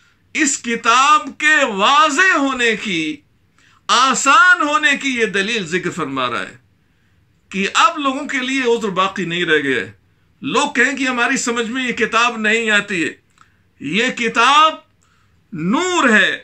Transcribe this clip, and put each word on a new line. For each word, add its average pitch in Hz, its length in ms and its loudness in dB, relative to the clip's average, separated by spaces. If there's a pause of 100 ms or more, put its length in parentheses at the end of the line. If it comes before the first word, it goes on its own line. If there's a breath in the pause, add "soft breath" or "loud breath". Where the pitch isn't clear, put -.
(360)
इस 294 240 0
किताब 262 760 2
के 302 300 2
वाज़े 277 640 2
होने 262 480 0
की, 160 460 -6 (640 soft breath)
आसान 277 760 4
होने 294 340 2
की 269 200 -4
ये 226 100 2
दलील 196 400 -2
जिक्र 175 240 -4
फरमा 135 360 -4
रहा 113 140 -4
है - 180 -14 (920)
कि 190 140 -2
अब 311 340 2
लोगों 277 280 -4
के 269 140 -4
लिए 262 240 -4
उज़्र 233 260 0
बाकी 185 340 -2
नहीं 170 200 -2
रह 156 140 2
गया 135 220 0
है। 104 120 -12 (480)
लोग 254 340 -2
कहें 262 200 0
कि 269 100 -4
हमारी 254 340 -2
समझ 233 280 -4
में 254 160 -6
ये 240 120 -4
किताब 226 440 0
नहीं 220 320 0
आती 202 300 -2
है, 123 80 -2 (720 soft breath)
ये 202 320 -2
किताब 277 720 2 (680)
नूर 294 580 0
है, 185 200 4 (120)